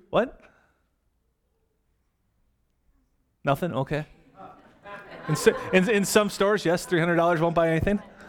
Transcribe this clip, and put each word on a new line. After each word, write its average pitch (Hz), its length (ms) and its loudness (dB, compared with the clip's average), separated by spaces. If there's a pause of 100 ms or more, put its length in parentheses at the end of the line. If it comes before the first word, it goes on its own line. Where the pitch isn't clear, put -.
(120)
What? 226 280 -2 (3000)
Nothing? 147 300 -4
Okay. 143 320 -4 (1200)
In 156 60 -2
s-, - 140 2 (260)
in, 185 160 4
in 202 160 2
some 208 240 2
stores, 202 340 0
yes, 170 220 0
three 175 140 0
hundred 170 160 2
dollars 165 260 2
won't 165 140 0
buy 165 140 2
anything. 180 300 0 (300)